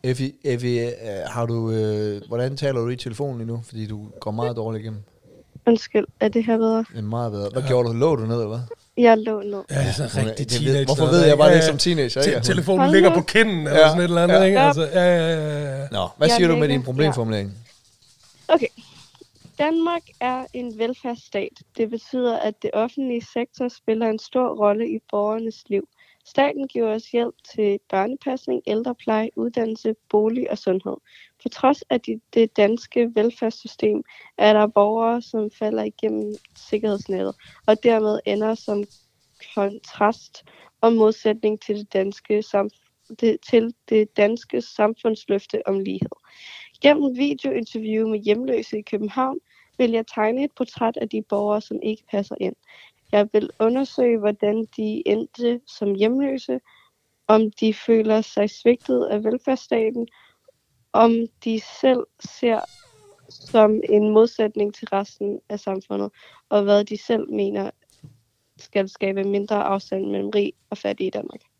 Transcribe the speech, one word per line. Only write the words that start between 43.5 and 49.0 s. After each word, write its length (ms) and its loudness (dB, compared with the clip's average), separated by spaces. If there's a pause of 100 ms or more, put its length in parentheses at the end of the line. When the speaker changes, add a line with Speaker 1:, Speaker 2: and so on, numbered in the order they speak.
Speaker 2:
til 240 2 (140)
det 280 0
danske 460 -2
samfundsløfte 1040 -4
om 120 -2
lighed. 360 -6 (640)
Gennem 340 4
videointerview 920 -2
med 100 -2
hjemløse 600 -2
i 40 -8
København 560 -4 (400)